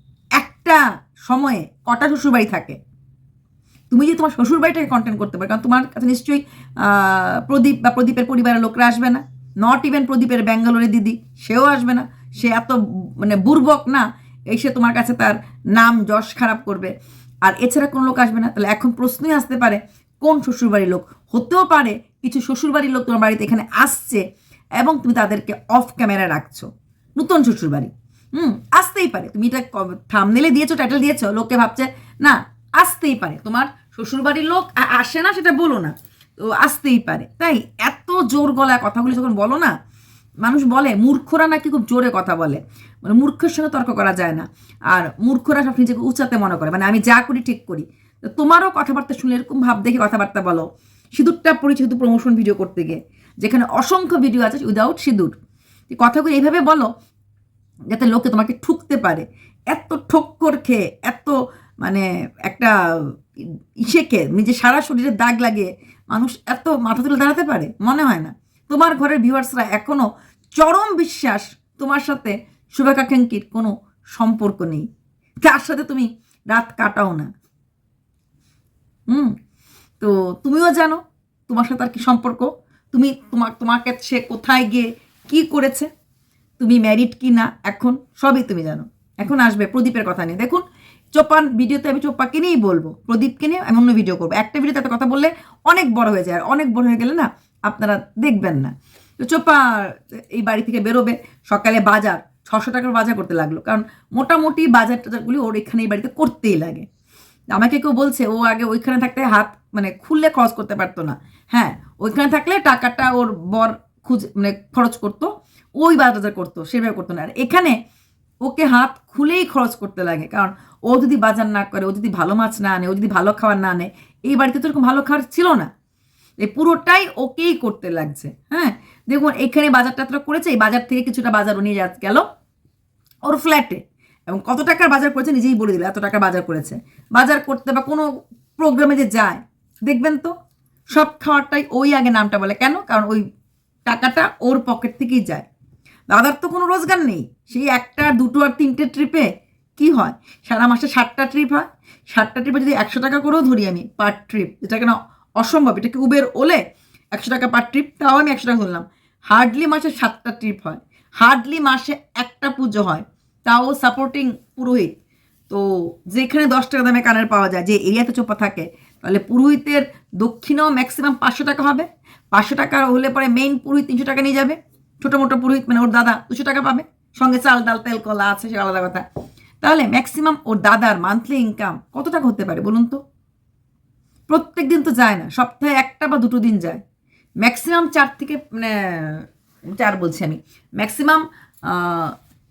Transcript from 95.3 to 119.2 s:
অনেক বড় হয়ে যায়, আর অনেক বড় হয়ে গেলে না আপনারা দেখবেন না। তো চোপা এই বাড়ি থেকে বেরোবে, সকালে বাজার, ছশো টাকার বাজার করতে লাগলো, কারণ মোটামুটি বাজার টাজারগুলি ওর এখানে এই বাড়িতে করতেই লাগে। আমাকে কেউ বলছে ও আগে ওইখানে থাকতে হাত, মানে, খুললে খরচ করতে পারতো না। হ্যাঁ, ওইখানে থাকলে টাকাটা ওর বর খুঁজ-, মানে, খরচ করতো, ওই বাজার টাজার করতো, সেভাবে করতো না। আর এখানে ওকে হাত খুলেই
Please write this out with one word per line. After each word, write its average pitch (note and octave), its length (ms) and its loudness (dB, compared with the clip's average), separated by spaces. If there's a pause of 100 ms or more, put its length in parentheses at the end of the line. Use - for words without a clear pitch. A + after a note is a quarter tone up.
অনেক D#4+ 300 4
বড় A3+ 160 2
হয়ে F#3 140 0
যায়, F3 120 -4
আর E3 60 -4
অনেক C4+ 320 -2
বড় B3 140 0
হয়ে A#3 80 2
গেলে A#3+ 180 -2
না D#4 160 0 (320)
আপনারা G#3 560 -4
দেখবেন G3 380 0
না। C3+ 240 -4 (380)
তো B3+ 60 -8
চোপা B3+ 640 2 (400)
এই A#3 140 -6
বাড়ি A3 200 -2
থেকে A#3 180 -4
বেরোবে, A#3 380 0 (260)
সকালে A3 360 2
বাজার, G3+ 380 2 (260)
ছশো A3 260 -4
টাকার B3 220 -4
বাজার A3+ 220 0
করতে F3 200 -6
লাগলো, D#3 260 -4
কারণ G#3+ 220 -2 (300)
মোটামুটি D#4 540 2
বাজার A#3+ 360 4
টাজারগুলি A3+ 360 -4
ওর A3 180 -2
এখানে A3+ 260 -4
এই G#3+ 60 -4
বাড়িতে G#3 200 -4
করতেই A#3 480 0
লাগে। D#3 300 -6 (640)
আমাকে A#3 280 2
কেউ D4 140 0
বলছে B3+ 340 0
ও A3+ 180 -2
আগে A3+ 200 0
ওইখানে A#3 360 -2
থাকতে B3+ 240 -2
হাত, G#3+ 320 2 (180)
মানে, G3 160 -4
খুললে D#4 400 0
খরচ A#3+ 220 2
করতে G#3 220 -10
পারতো F#3 280 -6
না। D3 180 -8 (260)
হ্যাঁ, G#3+ 340 -2 (200)
ওইখানে A#3+ 300 -2
থাকলে D#4+ 280 0
টাকাটা B3+ 540 0
ওর A#3 240 -2
বর A3 380 -2 (280)
খুঁজ-, G#3+ 240 -2 (100)
মানে, G3+ 200 -2 (180)
খরচ A#3+ 220 0
করতো, D4+ 440 -8 (340)
ওই D#4+ 220 4
বাজার B3 180 4
টাজার G#3 180 -6
করতো, F3 320 -12
সেভাবে A3+ 300 -4
করতো F#3 200 -10
না। D#3+ 80 -8
আর D#3+ 140 -10
এখানে C4 480 0 (580)
ওকে C4+ 220 -2
হাত C4 420 2
খুলেই E4 400 0